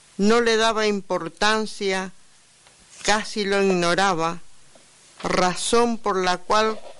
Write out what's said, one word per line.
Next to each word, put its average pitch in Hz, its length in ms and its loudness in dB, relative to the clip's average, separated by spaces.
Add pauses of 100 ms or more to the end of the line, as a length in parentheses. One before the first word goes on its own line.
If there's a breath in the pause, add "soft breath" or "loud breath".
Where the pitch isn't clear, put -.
(160)
no 220 240 4
le 226 160 2
daba 220 300 2
importancia, 196 1200 -2 (920)
casi 208 420 -2
lo 196 180 0
ignoraba, 175 760 0 (840)
razón 185 720 2
por 196 200 -2
la 180 200 0
cual 214 420 0 (200)